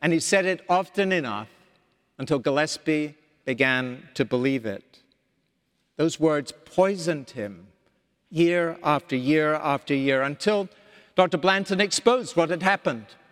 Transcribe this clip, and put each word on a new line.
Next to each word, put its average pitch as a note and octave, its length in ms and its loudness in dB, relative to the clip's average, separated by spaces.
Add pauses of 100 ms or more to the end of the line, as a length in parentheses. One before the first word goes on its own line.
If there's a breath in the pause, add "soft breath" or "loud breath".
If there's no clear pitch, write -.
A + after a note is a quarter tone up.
and E3 100 2
he E3 60 2
said F#3+ 280 2
it F#3 200 -4
often F#3+ 440 0
enough A2+ 360 -2 (680)
until C3 220 -2
Gillespie C#3+ 760 -2 (320)
began B2+ 720 -2
to C3+ 100 0
believe B2+ 400 -2
it. - 320 -10 (960)
Those D#3 240 -2
words D3+ 320 0 (140)
poisoned F3 640 -2
him G2 380 -10 (640)
year E3+ 500 0
after D3 340 -2
year D3+ 380 2
after C#3+ 400 -2
year C3+ 300 0
until F#3+ 460 -2 (440 soft breath)
Doctor F#3 240 4
Blanton F#3+ 420 2
exposed A#3 560 0
what E3 140 2
had F3 140 -4
happened, F3 420 -2 (260)